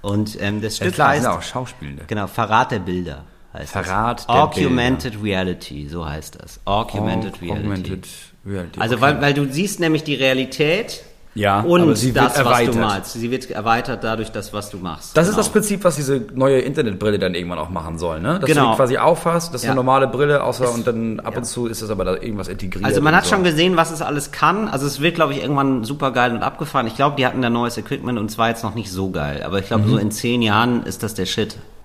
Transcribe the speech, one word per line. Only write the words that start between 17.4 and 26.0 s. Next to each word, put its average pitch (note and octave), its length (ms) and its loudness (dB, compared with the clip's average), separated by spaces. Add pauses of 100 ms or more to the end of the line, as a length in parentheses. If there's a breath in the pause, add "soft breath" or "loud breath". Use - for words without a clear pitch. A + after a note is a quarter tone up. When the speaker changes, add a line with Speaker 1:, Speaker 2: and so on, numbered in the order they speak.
Speaker 2:
auch D#2+ 100 -6
machen E2 300 -6
soll, E2 220 -4
ne? D#3 180 0
Dass E3 100 0
Speaker 1:
Genau. D3 180 4
Speaker 2:
du A2+ 40 4
die A2+ 60 2
quasi C3 200 2
auffasst, E3+ 560 2
das A#2+ 80 -6
ist A#2+ 40 -4
Speaker 1:
Ja. C3+ 60 0
Speaker 2:
eine C3+ 80 2
normale C3 280 4
Brille, C#3 360 2
außer B2+ 220 0
Speaker 1:
Ist, A#2+ 100 2
Speaker 2:
und A#2 120 -2
dann A2+ 320 -2
ab A2 140 -8
Speaker 1:
ja. - 60 -4
Speaker 2:
und A#2+ 40 -6
zu A#2+ 240 -4
ist A2 140 -6
das G#2+ 80 -8
aber F#2+ 160 -2
da F#2 100 0
irgendwas G#2 320 -6
integriert F#2 380 -4
Speaker 1:
Also - 160 4
man D#3 120 4
Speaker 2:
und F3 40 6
Speaker 1:
hat - 80 4
Speaker 2:
so. G#3+ 100 2
Speaker 1:
schon F#3+ 80 2
gesehen, F3 320 4
was E3 160 2
es D#3 100 -6
alles C#3+ 300 -4
kann. F#3+ 380 2
Also C#3 180 -2
es C#3 140 -4
wird, E3+ 140 2
glaub D#3+ 160 4
ich, C#3 100 -4
irgendwann C3+ 420 2
super C3+ 280 -2